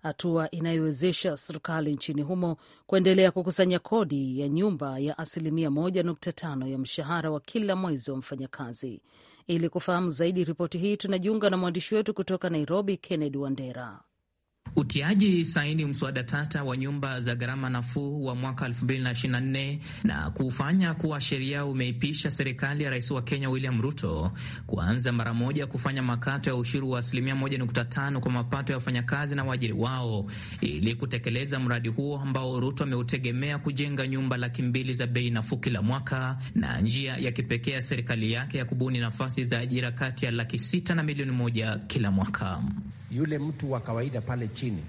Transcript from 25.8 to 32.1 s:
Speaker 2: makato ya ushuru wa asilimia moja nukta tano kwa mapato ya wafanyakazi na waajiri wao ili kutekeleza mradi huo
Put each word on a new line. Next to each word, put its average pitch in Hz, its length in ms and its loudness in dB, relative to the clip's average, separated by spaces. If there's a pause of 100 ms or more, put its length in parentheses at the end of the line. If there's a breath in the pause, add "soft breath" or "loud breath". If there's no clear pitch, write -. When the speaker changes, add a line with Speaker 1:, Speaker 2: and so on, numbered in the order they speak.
Speaker 2:
makato 127 460 0
ya 131 60 0
ushuru 127 360 0
wa 123 80 0
asilimia 127 360 0
moja 135 220 0
nukta 120 280 0
tano 139 340 -2
kwa 127 120 0
mapato 123 420 0
ya 131 40 0
wafanyakazi 131 580 0
na 135 80 0
waajiri 127 300 0
wao 113 520 0 (360 loud breath)
ili 92 340 0
kutekeleza 127 640 -2
mradi 120 300 0
huo 139 300 -2